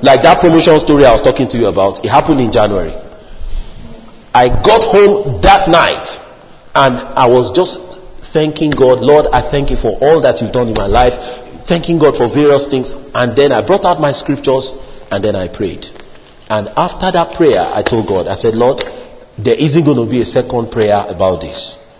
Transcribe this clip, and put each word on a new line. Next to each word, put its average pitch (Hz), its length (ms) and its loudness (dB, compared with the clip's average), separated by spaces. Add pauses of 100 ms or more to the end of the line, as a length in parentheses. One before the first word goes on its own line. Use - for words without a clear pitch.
Like 135 220 4
that 170 180 6
promotion 165 400 4
story 147 240 4
I 123 80 8
was 110 80 4
talking 123 280 2
to 123 100 -6
you 117 80 0
about, 95 360 -2
it 107 60 -6
happened 143 320 2
in 117 100 0
January. 101 440 0 (1400)
I 127 140 4
got 208 360 2
home 202 580 2
that 160 260 4
night 143 500 0 (560)
and 135 220 2 (180)
I 131 140 2
was 123 240 2
just 180 260 -2 (540)
thanking 151 380 -2
God, 127 300 2
"Lord, 147 320 4
I 123 180 0
thank 143 200 -2
you - 60 0
for 113 240 -2
all 156 220 4
that 123 180 0
you've 107 100 -6
done 123 180 -2
in 110 60 -4
my 107 120 -2
life," 120 280 2 (520)
thanking 170 320 -2
God 151 180 4
for 127 100 0
various 139 400 2
things. 127 280 -6 (200)
And 120 220 -2
then 139 160 4
I 113 80 0
brought 185 240 0
out - 160 0
my 143 120 0
scriptures 135 600 -4 (380)
and 98 120 -6
then 101 140 -2
I 95 100 -6
prayed. 85 400 -8 (600)
And 214 280 -4
after 180 360 -4
that 170 220 -2
prayer, 110 380 2
I 104 100 -4
told 107 260 -2
God, 92 180 -2
I 95 80 -6
said, 110 220 -2
"Lord, 123 280 0 (540)
there 117 160 0
isn't 147 300 0
gonna 127 220 0
be 123 140 -2
a 113 40 0
second 120 480 -4
prayer 104 340 0
about 92 340 -2
this - 360 -12 (240)